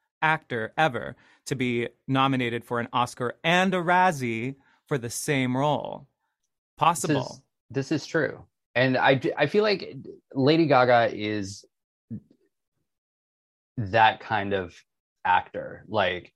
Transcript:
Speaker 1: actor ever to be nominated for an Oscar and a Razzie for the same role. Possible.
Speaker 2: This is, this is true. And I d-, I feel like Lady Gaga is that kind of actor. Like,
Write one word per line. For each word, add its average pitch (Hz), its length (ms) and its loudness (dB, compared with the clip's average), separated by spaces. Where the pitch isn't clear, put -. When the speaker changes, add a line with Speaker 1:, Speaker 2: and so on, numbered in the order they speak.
Speaker 1:
actor 151 540 -2
ever 147 400 -2
to - 80 -4
be 120 340 0
nominated 131 560 0
for 120 160 -6
an 117 120 -8
Oscar 123 420 -2
and 180 300 2
a 185 40 0
Razzie 139 760 0
for 151 120 -2
the 117 120 -8
same 131 460 -2
role. 139 500 -2
Possible. 165 380 2
Speaker 2:
This - 160 -2
is, - 100 -18
this 156 120 -2
is - 40 -14
true. - 380 -2
And 127 220 2
I 120 180 4
d-, 135 220 0
I 151 100 2
feel 208 160 0
like 208 340 -4
Lady 156 320 4
Gaga 123 480 6
is 104 500 -6
that 110 440 4
kind 101 320 -4
of 92 220 -4
actor. - 640 -2
Like, 90 480 -2